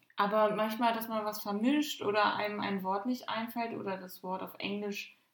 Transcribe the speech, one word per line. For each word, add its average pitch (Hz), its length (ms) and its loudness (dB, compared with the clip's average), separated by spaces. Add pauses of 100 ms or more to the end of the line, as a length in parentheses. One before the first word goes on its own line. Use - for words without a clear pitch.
(160)
Aber 208 380 4
manchmal, 226 380 2
dass 226 160 -4
man 220 160 -2
was 214 160 -4
vermischt 247 640 2
oder 208 340 4
einem 208 240 -2
ein 190 220 -2
Wort 196 240 -2
nicht 247 240 -2
einfällt 226 480 -4
oder 196 180 -4
das 185 260 -14
Wort 185 200 -4
auf 180 160 -10
Englisch 202 560 -4 (180)